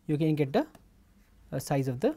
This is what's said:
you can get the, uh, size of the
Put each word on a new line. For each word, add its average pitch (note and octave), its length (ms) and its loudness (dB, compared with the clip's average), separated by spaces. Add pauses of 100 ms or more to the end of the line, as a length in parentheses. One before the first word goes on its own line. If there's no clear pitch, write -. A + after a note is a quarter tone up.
you D3+ 120 0
can D#3 160 2
get C#3+ 180 0
the, B3+ 140 2 (840)
uh, D3 60 -4
size C3+ 300 0
of B2+ 120 -4
the C4+ 160 0